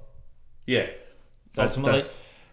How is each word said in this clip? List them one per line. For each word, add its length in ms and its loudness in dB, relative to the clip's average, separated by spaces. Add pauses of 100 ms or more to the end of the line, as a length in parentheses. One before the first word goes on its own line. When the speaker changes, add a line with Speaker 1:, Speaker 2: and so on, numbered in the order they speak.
(640)
Speaker 1:
Yeah. 220 2 (640)
That's, 240 2
Speaker 2:
Ultimately. 220 4
Speaker 1:
that's 240 -8 (300)